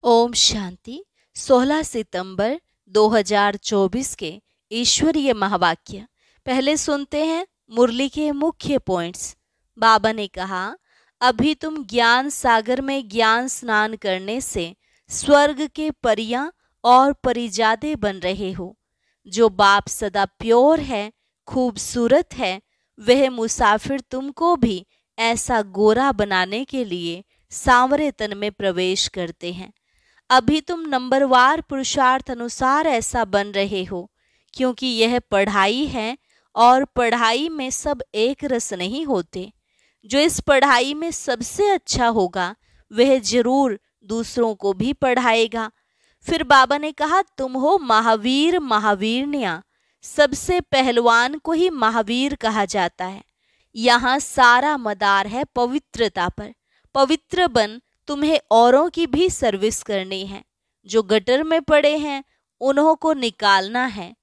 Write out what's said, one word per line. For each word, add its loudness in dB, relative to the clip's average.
ओम 4
शांति। -4
सोलह 2
सितंबर -4
दो 4
हज़ार 2
चौबीस -2
के -12
ईश्वरीय 0
महावाक्य। -2
पहले 0
सुनते -4
हैं -4
मुरली 0
के -4
मुख्य -4
पॉइंट्स। -6
बाबा 4
ने -8
कहा, -8
"अभी 2
तुम -10
ज्ञान 2
सागर 0
में -6
ज्ञान 0
स्नान -4
करने -6
से -8
स्वर्ग 2
के -6
परियां -4
और 6
परिजादे -2
बन -4
रहे -6
हो। -12
जो 4
बाप 4
सदा -2
प्योर 4
है, -6
खूबसूरत 0
है, -4
वह 4
मुसाफिर 0
तुमको -2
भी -2
ऐसा 0
गोरा 2
बनाने -2
के -6
लिए -8
सांवरे 2
तन -8
में -6
प्रवेश -2
करते -10
हैं। -16
अभी 4
तुम -8
नंबरवार 2
पुरुषार्थ -2
अनुसार -2
ऐसा -2
बन -2
रहे -4
हो, -10
क्योंकि -4
यह 0
पढ़ाई 2
है -6
और 6
पढ़ाई 0
में -8
सब -6
एक -2
रस -4
नहीं -6
होते। -6
जो 0
इस 2
पढ़ाई 2
में -6
सबसे -4
अच्छा 0
होगा, -2
वह 4
जरूर 0
दूसरों -4
को -2
भी -2
पढ़ाएगा।" 0
फिर -4
बाबा 6
ने -6
कहा, 0
"तुम -8
हो 2
महावीर, 2
महावीरनिया। -2
सबसे 0
पहलवान 2
को -6
ही 2
महावीर -2
कहा -2
जाता -4
है। -14
यहाँ 2
सारा 4
मदार 0
है -6
पवित्रता -4
पर। -14
पवित्र 0
बन -2
तुम्हें 0
औरों 6
की -4
भी 0
सर्विस -2
करनी -6
है। -16
जो 0
गटर 0
में 0
पड़े 2
हैं, -6
उन्हों 4
को 0
निकालना 0
है। -10